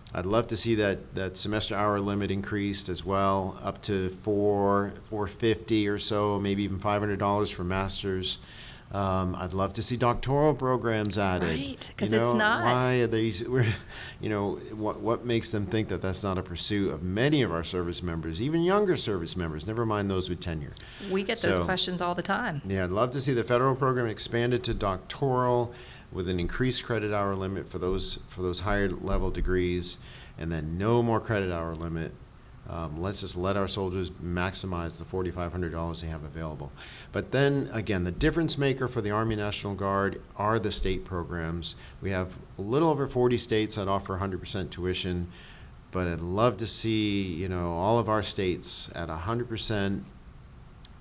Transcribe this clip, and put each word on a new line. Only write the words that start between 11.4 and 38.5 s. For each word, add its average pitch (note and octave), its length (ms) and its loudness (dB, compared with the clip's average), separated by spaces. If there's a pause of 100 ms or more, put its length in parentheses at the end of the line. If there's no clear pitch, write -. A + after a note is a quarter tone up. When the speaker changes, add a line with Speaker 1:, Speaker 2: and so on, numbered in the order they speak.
Speaker 2:
Right, B3+ 480 -4
'cause G#3 160 0
Speaker 1:
You A3 60 4
Speaker 2:
it's A#3+ 160 4
Speaker 1:
know, A3+ 40 4
Speaker 2:
not. A3 280 2
Speaker 1:
why B2+ 300 4
are A#2+ 120 6
these, A2 360 2
<laughs> - 40 -4
we're, B2+ 180 4 (540)
you G#2+ 80 -4
know, G2+ 280 0 (180)
what, G#2+ 260 -2
what G#2+ 260 0
makes A2+ 240 2
them G#2 160 0
think G#2+ 220 0
that F2 140 -2
that's F#2+ 240 -2
not F#2+ 120 0
a F2+ 60 -2
pursuit F#2 480 2
of D2 100 -6
many A#2+ 400 2
of F#2 120 2
our E2 100 0
service F2 400 -2
members, E2 380 -4
even D#3+ 220 2
younger F#3+ 340 4
service E2+ 400 -2
members, D#2 280 -2
never A2 200 0
mind G#2 260 2
those F#2 180 0
with F2 120 -4
tenure? D2+ 320 -6 (360)
Speaker 2:
We G3 140 0
get A3 160 -2
those G3+ 160 4
Speaker 1:
So, F3+ 80 4
Speaker 2:
questions F3+ 380 0
all F3 140 0
the F3+ 60 -2
time. G3 460 -2
Speaker 1:
yeah, F#2+ 160 0
I'd F2+ 60 0
love A2 220 2
to C#3 100 0
see C3+ 100 4
the A#2 140 2
federal B2+ 300 4
program B2+ 320 2
expanded A#2+ 580 0
to A#2 80 0
doctoral A#2+ 1000 2 (380)
with F2+ 160 -4
an F#2 100 2
increased B2 460 0
credit G#2+ 300 -2
hour G2+ 200 2
limit F#2+ 360 -4
for F2+ 100 -6
those, F#2 480 2
for - 140 -10
those F2+ 180 0
higher G2+ 320 2
level - 400 0
degrees, F2 680 2 (380)
and E2 140 -4
then D#2+ 260 -4
no A#2 240 4
more A2+ 200 2
credit G2 320 0
hour E2 220 -4
limit. E2 360 -4 (580)
Um, E2 320 -6
let's F#2+ 200 0
just F2+ 140 0
let F#2+ 220 0
our G2 100 0
soldiers F#2 440 -2
maximize F2 880 -4
the E2 40 -10
forty-five F2+ 480 -4
hundred E2+ 200 -2
dollars E2 320 -4
they E2 40 -6
have D#2+ 160 -6
available. D2+ 480 -8 (400)
But G#2 200 -4
then C#3 420 4
again, G2+ 300 0
the F2+ 80 0
difference D3+ 460 2